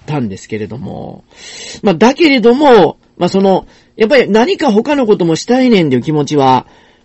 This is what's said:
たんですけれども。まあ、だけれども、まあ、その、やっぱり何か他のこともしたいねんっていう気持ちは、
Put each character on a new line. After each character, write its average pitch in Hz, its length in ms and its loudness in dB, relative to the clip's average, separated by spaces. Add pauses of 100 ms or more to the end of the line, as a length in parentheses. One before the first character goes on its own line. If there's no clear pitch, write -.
た 147 160 -6
ん 117 100 -6
で 95 80 -12
す - 100 -20
け 110 100 -10
れ 104 80 -8
ど 101 140 -14
も。 65 440 -16 (600)
ま 208 80 2
あ、 175 40 0
だ 233 200 2
け 330 140 2
れ 269 100 2
ど 233 160 4
も、 247 420 4 (200)
ま 175 100 -2
あ、 - 20 0
そ 190 120 0
の、 190 260 0 (280)
や 220 120 0
っ - 20 -2
ぱ 285 80 2
り 185 120 2
何 247 280 0
か 285 140 -2
他 233 240 0
の 269 100 -2
こ 208 120 0
と 180 80 -2
も 165 100 0
し - 100 -10
た 254 160 0
い 254 80 2
ね 202 140 2
ん 156 40 0
っ - 20 -2
て 127 80 0
い - 20 0
う - 20 -8
気 156 100 -6
持 151 140 -2
ち 147 120 -4
は、 131 280 2 (400)